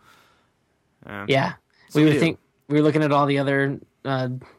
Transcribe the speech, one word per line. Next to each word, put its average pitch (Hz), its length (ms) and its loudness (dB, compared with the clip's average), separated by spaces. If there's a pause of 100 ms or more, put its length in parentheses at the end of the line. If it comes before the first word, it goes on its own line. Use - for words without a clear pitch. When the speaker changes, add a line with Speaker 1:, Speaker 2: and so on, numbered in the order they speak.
(1040)
Speaker 1:
Um, 101 240 -12
Speaker 2:
Yeah. 135 240 0 (360)
Speaker 1:
so 147 100 0
Speaker 2:
We 151 40 6
Speaker 1:
we 156 60 6
Speaker 2:
were 151 60 4
Speaker 1:
do. 143 40 0
Speaker 2:
think-, 165 200 0 (280)
we 143 100 -2
were 151 60 4
looking 151 180 2
at 147 120 0
all 143 140 4
the 139 120 0
other, 139 400 -2 (240)
uh, 131 240 -4 (320)